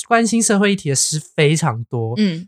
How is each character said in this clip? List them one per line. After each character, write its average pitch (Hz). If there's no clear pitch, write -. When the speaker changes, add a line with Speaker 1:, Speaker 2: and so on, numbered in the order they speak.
Speaker 1:
关 233
心 226
社 208
会 202
议 196
题 160
的 139
诗 156
非 151
常 127
多。 113
Speaker 2:
嗯。 180